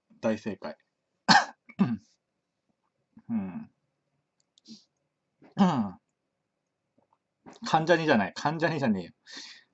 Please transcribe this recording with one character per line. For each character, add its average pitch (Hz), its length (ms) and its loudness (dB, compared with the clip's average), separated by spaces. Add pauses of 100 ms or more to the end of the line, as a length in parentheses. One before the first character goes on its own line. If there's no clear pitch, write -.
(200)
大 110 180 -2
正 101 200 -10
解。 78 180 -14 (520)
<clears throat> - 520 2 (1500)
う 117 40 -6
ん。 90 360 -8 (1900)
<clears throat> 131 440 0 (1700)
関 160 200 0
ジ 170 80 6
ャ 165 40 4
ニ 160 80 0
じ 151 60 4
ゃ 123 60 6
な 98 100 2
い。 - 80 -10
関 151 240 -4
ジ 165 60 0
ャ 160 80 0
ニ 151 60 -4
じ 135 60 -2
ゃ - 40 2
ね 95 120 0
え - 40 -8
よ。 82 60 -18 (640)